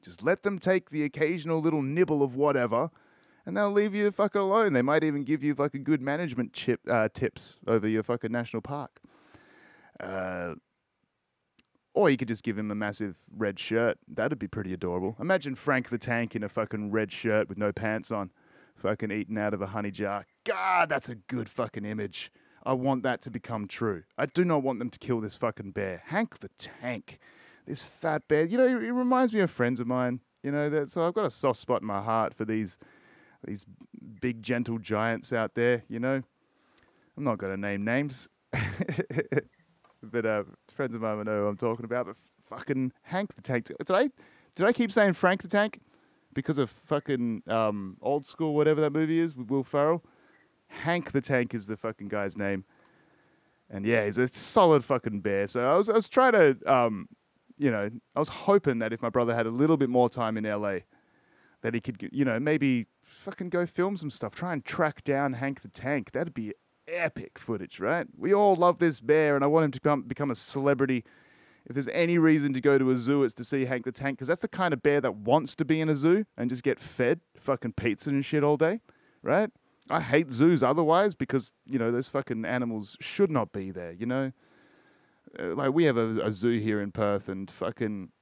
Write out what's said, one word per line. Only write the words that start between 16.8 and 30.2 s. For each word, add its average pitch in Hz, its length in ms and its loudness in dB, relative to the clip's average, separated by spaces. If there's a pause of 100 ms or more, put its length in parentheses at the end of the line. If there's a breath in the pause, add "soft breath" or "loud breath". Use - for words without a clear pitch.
red 107 180 0
shirt 107 380 0
with 98 100 -10
no 104 140 0
pants 110 400 -6
on, 101 180 -6 (460 soft breath)
fucking 107 340 -4
eating 107 260 -4
out 104 160 0
of 98 80 -4
a 98 60 -4
honey 104 240 -6
jar. 101 360 -6 (180)
God, 185 440 0
that's 143 200 -2
a 120 80 -10
good 113 320 -8
fucking 110 360 -6
image. 104 460 -8 (320 soft breath)
I 131 120 0
want 131 300 0
that 127 180 -2
to 131 80 -12
become 110 360 -8
true. 98 360 -4 (160)
I 139 80 0
do 175 180 0
not 156 180 2
want 131 180 -2
them 123 100 -4
to - 80 -18
kill 120 220 -2
this 107 140 -8
fucking 107 360 -4
bear. 95 360 -6
Hank 220 340 -4
the - 180 -14
Tank. - 600 -12 (480 soft breath)
This 139 140 -8
fat - 480 -4
bear. 151 160 4
You 196 140 0
know, 254 100 6
he, 240 160 0
he 226 60 -4
reminds 254 420 2
me 220 80 2
of 175 100 4
friends 120 300 0
of 120 60 -2
mine. 123 340 0 (220)